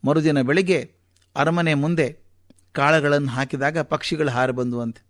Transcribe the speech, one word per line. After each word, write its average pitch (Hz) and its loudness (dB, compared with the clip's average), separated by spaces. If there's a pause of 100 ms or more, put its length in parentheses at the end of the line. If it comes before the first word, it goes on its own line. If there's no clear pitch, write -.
ಮರುದಿನ 151 2
ಬೆಳಿಗ್ಗೆ 160 0 (400)
ಅರಮನೆ 165 0
ಮುಂದೆ 147 -2 (520)
ಕಾಳುಗಳನ್ನು 143 2
ಹಾಕಿದಾಗ 139 -2
ಪಕ್ಷಿಗಳು 151 -2
ಹಾರಿ 127 0
ಬಂದುವಂತೆ. 123 -4